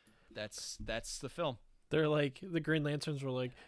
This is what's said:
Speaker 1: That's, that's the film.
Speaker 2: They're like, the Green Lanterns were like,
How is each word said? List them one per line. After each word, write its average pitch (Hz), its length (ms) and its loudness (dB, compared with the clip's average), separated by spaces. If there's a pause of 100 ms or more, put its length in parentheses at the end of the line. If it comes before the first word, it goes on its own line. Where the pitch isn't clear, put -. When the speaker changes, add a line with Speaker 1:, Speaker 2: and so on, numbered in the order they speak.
(320)
Speaker 1:
That's, - 520 -10
that's 113 360 -4
the 135 100 -6
film. 147 280 -2 (320)
Speaker 2:
They're 156 200 6
like, 147 320 2
the 175 180 0
Green 156 240 2
Lanterns 147 400 -2
were 135 80 0
like, 127 200 0 (160)